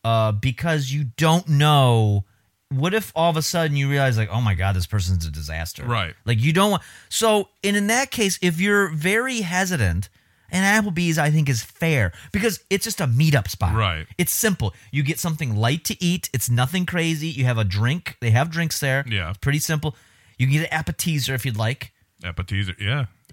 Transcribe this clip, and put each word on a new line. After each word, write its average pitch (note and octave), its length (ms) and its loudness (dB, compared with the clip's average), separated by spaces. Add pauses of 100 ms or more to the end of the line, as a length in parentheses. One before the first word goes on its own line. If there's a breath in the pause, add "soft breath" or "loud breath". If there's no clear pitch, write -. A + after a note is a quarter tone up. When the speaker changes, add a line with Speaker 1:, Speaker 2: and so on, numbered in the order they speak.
Speaker 1:
uh, A2+ 280 2
because C3+ 600 -2
you C#3+ 140 -2 (120)
don't D#3+ 300 4
know. B2+ 800 4 (440)
What C#3+ 240 0
if A3 220 -2
all E3 140 2
of D#3+ 60 2
a D#3+ 60 0
sudden C#3+ 340 0
you C#3 140 0
realize, C3+ 280 2
like, A2 120 0
"Oh G#2 100 -2
my A2+ 160 2
God, F#2+ 200 0
this F2+ 100 0
person's F2+ 400 0
a D#2 60 -6
disaster." D#2 540 -10
Speaker 2:
Right. G#2+ 300 -4 (100)
Speaker 1:
Like, A2+ 140 0
you D3 140 2
don't G3 180 4
want, F#3+ 120 -2 (260 loud breath)
so, G#3+ 400 0 (140)
and G3+ 120 0
in G3+ 120 0
that B3+ 240 0
case, G3+ 300 0
if E3+ 200 0
you're G3+ 280 2
very A3 520 -2
hesitant, E3 680 -2 (420 soft breath)
and G#3 360 2
Applebee's, E3+ 320 0
I D3+ 140 2
think, D3+ 180 4
is A#2+ 140 0
fair C3+ 480 0 (200 loud breath)
because G#3 380 -2
it's G3 160 -2
just A3 160 -6
a D#3 60 0
meetup C3+ 420 2
spot. E2+ 260 -2
Speaker 2:
Right. F2 300 -2 (120)
Speaker 1:
It's F3 160 -2
simple. F3 400 0 (180 loud breath)
You C#3 120 0
get D3 160 -2
something D#3 360 -4
light A#2 300 0
to - 180 -8
eat. F3 300 -2
It's B2 160 -2
nothing B2+ 360 0
crazy. E3 420 -2
You B2+ 180 -2
have B2 120 0
a A2 60 2
drink. A2 580 -2
They A#2 100 2
have C3+ 180 4
drinks E3 300 -4
there. C3+ 280 0
Speaker 2:
Yeah. G2 220 -4
Speaker 1:
It's F#2+ 80 -8
pretty C#3+ 220 0
simple. D3+ 360 -2 (420 soft breath)
You B2+ 100 2
can C3+ 60 0
get D#3 140 2
an - 60 -8
appetizer D#3 600 -2
if B2 120 -4
you'd A#2+ 120 -4
like. - 360 -4 (300)
Speaker 2:
Appetizer, F2+ 560 -6
yeah, B2 260 -2 (280)